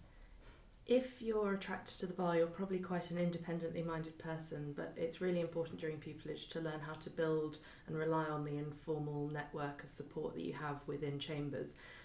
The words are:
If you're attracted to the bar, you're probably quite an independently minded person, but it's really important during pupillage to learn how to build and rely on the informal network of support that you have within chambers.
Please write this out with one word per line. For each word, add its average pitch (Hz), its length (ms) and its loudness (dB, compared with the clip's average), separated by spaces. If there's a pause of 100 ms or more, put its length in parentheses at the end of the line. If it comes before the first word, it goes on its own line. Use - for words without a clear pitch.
(840)
If 254 360 4
you're 214 320 4
attracted 190 460 -4
to 190 80 -2
the 180 60 -2
bar, 175 220 4
you're 170 120 8
probably 190 320 0
quite 180 300 0
an 175 80 0
independently 170 680 2
minded 160 360 -2
person, 160 560 -2
but 160 220 -4
it's 165 240 -2
really 180 180 4
important 165 400 0
during 156 180 -2
pupillage 151 520 -8
to 165 100 -4
learn 156 260 -2
how 156 100 -4
to 160 140 -8
build 156 480 4 (300)
and 156 100 0
rely 156 280 4
on 151 180 2
the 147 140 0
informal 147 720 0
network 143 560 -2
of 139 80 -14
support 156 420 -4
that - 80 -2
you - 80 0
have 143 340 -2
within 147 340 0
chambers. 143 560 -2 (300)